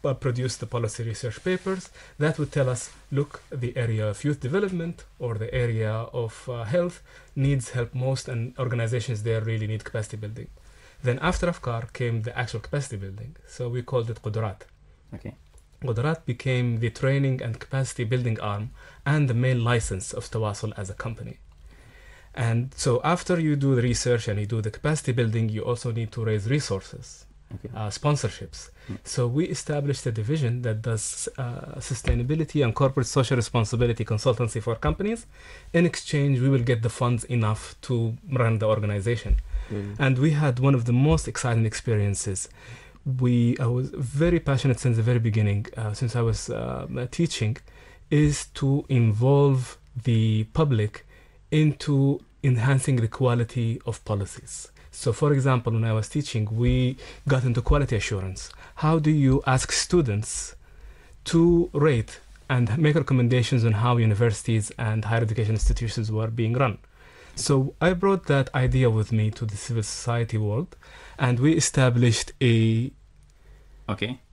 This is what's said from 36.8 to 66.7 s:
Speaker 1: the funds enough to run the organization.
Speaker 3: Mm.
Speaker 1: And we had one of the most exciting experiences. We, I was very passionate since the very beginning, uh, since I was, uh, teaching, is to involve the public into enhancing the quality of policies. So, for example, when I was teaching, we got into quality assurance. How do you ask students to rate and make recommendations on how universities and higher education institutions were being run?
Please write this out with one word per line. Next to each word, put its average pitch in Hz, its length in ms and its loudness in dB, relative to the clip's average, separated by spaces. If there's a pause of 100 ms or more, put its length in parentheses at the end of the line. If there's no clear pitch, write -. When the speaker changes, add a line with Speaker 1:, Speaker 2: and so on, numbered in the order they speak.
Speaker 1:
the 117 60 0
funds 120 360 0
enough 110 580 -2
to 117 340 0 (160)
run 117 260 2
the 107 80 0
organization. 104 720 2 (340)
Speaker 3:
Mm. 101 300 -6
Speaker 1:
And 131 180 4
we 147 120 4
had 147 280 2
one 139 160 4
of 120 120 0
the 123 60 2
most 143 360 4
exciting 113 380 0
experiences. 101 840 -2 (720)
We, 120 380 4
I 120 80 0
was 123 240 0
very 147 500 0
passionate 135 400 0
since 120 160 2
the 113 80 2
very 120 160 2
beginning, 107 460 2 (100)
uh, 107 160 -6
since 120 240 -4
I 120 60 2
was, 113 280 -2
uh, 123 600 -6
teaching, 139 460 0 (520)
is 147 440 2
to 139 340 0
involve 131 880 4 (240)
the 110 420 2 (100)
public 120 520 0 (440)
into 143 720 2 (220)
enhancing 131 540 2
the 113 100 2
quality 120 800 0
of - 180 -8
policies. - 680 -6 (180)
So, - 220 -2
for 147 200 2
example, 127 400 2
when 113 120 2
I 113 80 2
was 110 160 0
teaching, 117 420 -2
we 123 460 2 (320)
got 131 160 2
into 120 180 0
quality 143 320 2
assurance. 95 560 -4 (260)
How 160 220 2
do 151 120 2
you 139 360 4
ask 131 240 2
students - 840 0 (680)
to 170 460 4
rate 143 460 2 (300)
and 120 300 2
make 151 180 4
recommendations 123 680 2
on 113 80 4
how 120 260 2
universities 110 800 2
and 110 260 -2
higher 113 160 0
education 110 340 0
institutions 110 560 0
were 110 180 -2
being 113 260 0
run? 123 240 0 (580)